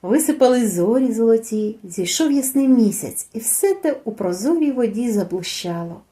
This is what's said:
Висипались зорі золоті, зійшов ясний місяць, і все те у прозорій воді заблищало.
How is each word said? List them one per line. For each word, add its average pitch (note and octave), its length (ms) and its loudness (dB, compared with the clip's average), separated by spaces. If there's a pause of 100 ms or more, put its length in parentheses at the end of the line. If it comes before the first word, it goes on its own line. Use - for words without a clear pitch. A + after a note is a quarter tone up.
Висипались B3 680 2
зорі A3+ 400 2
золоті, A3 720 0
зійшов G3 480 -2
ясний C4+ 360 0
місяць, A3+ 640 2
і A3+ 60 -10
все G4 360 0
те D4+ 300 -2
у A3 80 -6
прозорій B3+ 600 -2
воді A#3 380 -2
заблищало. F3 880 -6 (120)